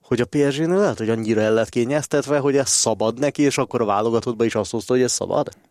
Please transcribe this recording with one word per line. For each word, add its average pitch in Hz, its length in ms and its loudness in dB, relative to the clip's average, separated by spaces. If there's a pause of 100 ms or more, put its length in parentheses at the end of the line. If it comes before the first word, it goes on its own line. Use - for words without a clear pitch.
hogy 120 180 0
a 123 40 0
P - 120 -4 (140)
S 135 80 -4
G-nél 165 200 0
lehet, 170 200 0
hogy 110 120 -2
annyira 110 300 0
el 107 120 2
lett 110 160 2
kényeztetve, 139 720 0
hogy 139 180 2
ez 135 120 0
szabad 110 500 0
neki, 147 240 0
és 139 160 2
akkor 123 220 -2
a 113 40 0
válogatottban 113 640 0
is 113 80 -2
azt 107 160 -2
hozta, 113 220 -4
hogy 127 100 4
ez 123 100 0
szabad? 95 360 -2 (220)